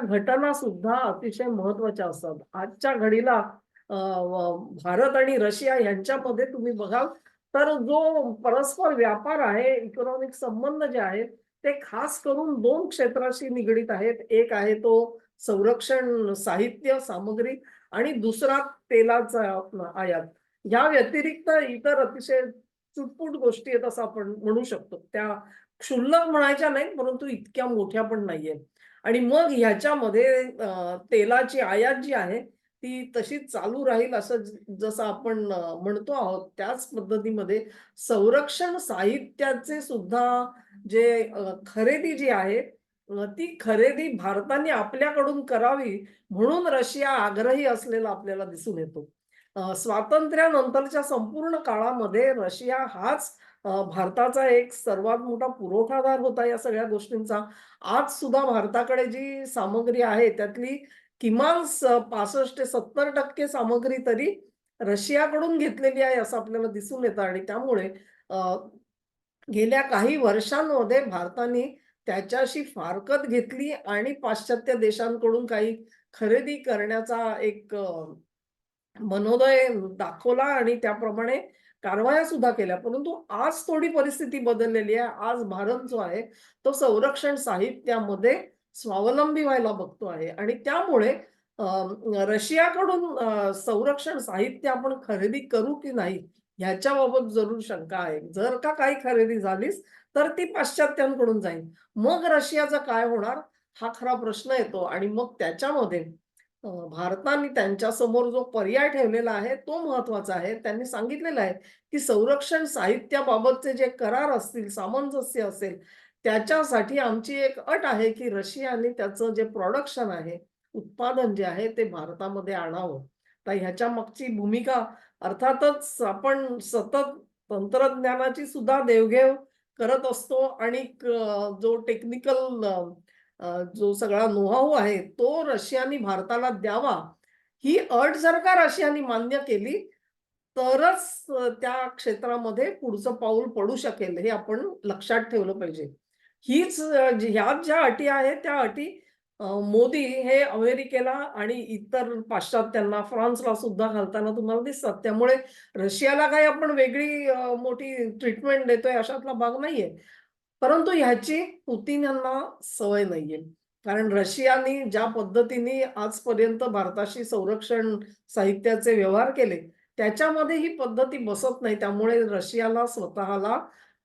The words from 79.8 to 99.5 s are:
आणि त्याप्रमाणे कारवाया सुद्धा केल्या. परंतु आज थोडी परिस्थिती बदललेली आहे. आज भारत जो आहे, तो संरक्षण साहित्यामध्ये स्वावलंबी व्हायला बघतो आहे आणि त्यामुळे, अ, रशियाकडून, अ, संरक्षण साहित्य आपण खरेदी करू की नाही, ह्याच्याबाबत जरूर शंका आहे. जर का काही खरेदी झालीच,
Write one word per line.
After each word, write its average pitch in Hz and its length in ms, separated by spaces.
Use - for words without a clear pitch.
आणि 254 320
त्याप्रमाणे 233 640
कारवाया 233 420
सुद्धा 269 260
केल्या. 185 260
परंतु 277 540
आज 254 220
थोडी 330 220
परिस्थिती 277 500
बदललेली 226 560
आहे. 240 140
आज 240 260
भारत 202 360
जो 240 60
आहे, 202 260
तो 269 80
संरक्षण 269 640
साहित्यामध्ये 226 1160
स्वावलंबी 269 680
व्हायला 247 280
बघतो 185 340
आहे 165 220
आणि 208 240
त्यामुळे, 277 640
अ, 190 280
रशियाकडून, 330 1040
अ, 208 360
संरक्षण 277 640
साहित्य 233 500
आपण 262 260
खरेदी 220 320
करू 247 340
की 285 180
नाही, 190 360
ह्याच्याबाबत 247 720
जरूर 220 320
शंका 185 340
आहे. 160 240
जर 190 360
का 302 160
काही 285 220
खरेदी 226 360
झालीच, 196 420